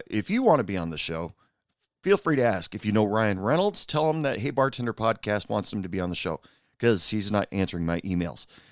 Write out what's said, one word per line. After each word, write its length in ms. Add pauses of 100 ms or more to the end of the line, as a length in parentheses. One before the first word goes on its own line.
if 220
you 120
wanna 220
be 140
on 120
the 80
show, 360 (680)
feel 140
free 220
to 60
ask. 300
If 120
you 80
know 100
Ryan 380
Reynolds, 440
tell 240
him 120
that 180
Hey 120
Bartender 420
Podcast 560
wants 240
him 100
to 60
be 100
on 100
the 60
show, 240 (380)
'cause 320
he's 200
not 220
answering 340
my 160
emails. 440 (260)